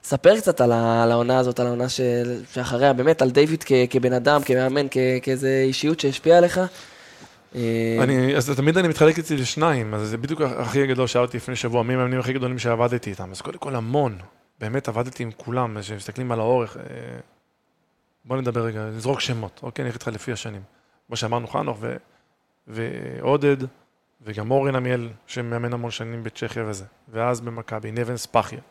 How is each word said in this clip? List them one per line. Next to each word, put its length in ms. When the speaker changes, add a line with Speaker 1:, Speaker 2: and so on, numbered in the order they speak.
Speaker 1:
ספר 340
קצת 240
על 100
ה-, 320
על 80
העונה 280
הזאת, 200
על 80
העונה 220
של, 520
שאחריה, 400
באמת, 280
על 100
דיוויד 320
כ-, 80
כבן 240
אדם, 300
כמאמן, 480
כ-, 60
כאיזה 460
אישיות 320
שהשפיעה 380
עליך. 220
אה, 480
Speaker 2:
אני, 320
אז 140
תמיד 280
אני 100
מתחלק 320
אצלי 180
לשניים, 560
אז 80
זה 160
בדיוק 240
הכי 460
גדול 200
שאלתי 300
לפני 180
שבוע, 280
מי 100
המאמנים 260
הכי 140
גדולים 260
שעבדתי 500
איתם? 220
אז 100
קודם 160
כל 180
המון, 420
באמת 280
עבדתי 360
עם 80
כולם, 460
אז 60
כשמסתכלים 480
על 80
האורך, 380
אה, 60
בוא 120
נדבר 280
רגע, 200
נזרוק 340
שמות, 440
אוקיי? 200
אני 60
אגיד 120
לך 60
לפי 240
השנים. 300
כמו 80
שאמרנו, 320
חנוך 320
ו-, 160
ועודד, 920
וגם 300
אורן 240
עמיאל, 340
שמאמן 460
המון 180
שנים 320
בצ'כיה 440
וזה, 180
ואז 320
במכבי, 500
נבן 260
ספחיה, 420